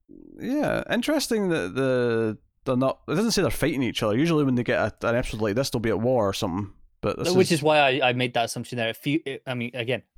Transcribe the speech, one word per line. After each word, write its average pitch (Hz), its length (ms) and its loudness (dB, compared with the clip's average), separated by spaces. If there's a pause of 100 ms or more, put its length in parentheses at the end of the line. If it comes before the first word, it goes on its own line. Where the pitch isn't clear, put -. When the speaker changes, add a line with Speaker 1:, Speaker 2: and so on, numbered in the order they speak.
(400)
Speaker 1:
yeah, 240 500 -2
interesting 233 600 0
that 98 240 -2
the, 123 640 0 (260)
they're 127 140 0
not, 131 300 0
it 131 80 -2
doesn't 214 160 2
say 208 100 2
they're 143 80 2
fighting 135 320 0
each 117 220 -2
other. 107 120 2
Usually 151 280 2
when 135 100 2
they 120 100 0
get 117 160 0
a, 107 280 -2
an 117 80 2
episode 120 260 -4
like 104 140 0
this, 135 160 0
they'll 123 80 -2
be 113 100 0
at 95 100 2
war 117 300 2
or 95 40 -2
something. 98 380 -4 (300)
But - 160 -2
this 170 160 -2
Speaker 2:
Which 185 140 4
Speaker 1:
is 165 120 2
Speaker 2:
is 139 40 -4
why 151 160 4
I, 131 300 4
I 123 40 2
made 127 220 -2
that 117 100 2
assumption 120 320 -8
there. 113 120 -2
It 113 80 -6
fe-, 147 280 -2
it, 135 220 -8
I 127 80 -6
mean, 120 180 -4
again, 120 300 -4 (140)